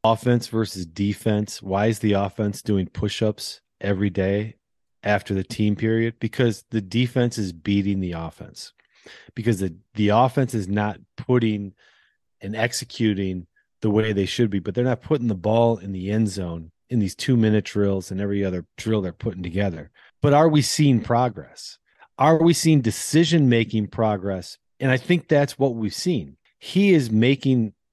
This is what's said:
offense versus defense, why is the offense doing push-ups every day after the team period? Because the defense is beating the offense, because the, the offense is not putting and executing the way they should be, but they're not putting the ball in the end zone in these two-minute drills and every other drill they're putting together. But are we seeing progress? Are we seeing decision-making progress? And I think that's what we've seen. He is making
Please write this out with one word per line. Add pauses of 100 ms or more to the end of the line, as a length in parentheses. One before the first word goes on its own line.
offense
versus
defense,
why
is
the
offense
doing
push-ups (220)
every
day (460)
after
the
team
period?
Because
the
defense
is
beating
the
offense, (640)
because
the, (200)
the
offense
is
not (180)
putting (680)
and
executing (360)
the
way
they
should
be,
but
they're
not
putting
the
ball
in
the
end
zone (180)
in
these
two-minute
drills
and
every
other (140)
drill
they're
putting
together. (320)
But
are
we
seeing
progress? (400)
Are
we
seeing
decision-making
progress? (240)
And
I
think
that's
what
we've
seen. (200)
He
is
making (180)